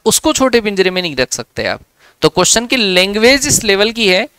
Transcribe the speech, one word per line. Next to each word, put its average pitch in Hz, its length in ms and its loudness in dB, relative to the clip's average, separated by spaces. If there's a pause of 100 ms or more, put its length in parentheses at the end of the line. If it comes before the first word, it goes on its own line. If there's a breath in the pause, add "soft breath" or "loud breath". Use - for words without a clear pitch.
उसको 302 260 0
छोटे 254 280 0
पिंजरे 196 300 0
में 185 120 -4
नहीं 156 140 -6
रख 127 160 -4
सकते 110 340 -8
आप। 98 140 -6 (420 soft breath)
तो 233 60 6
question 226 380 0
की 262 100 -2
language 214 680 2
इस - 180 -2
level 208 280 0
की 226 160 -2
है, 185 180 0 (120)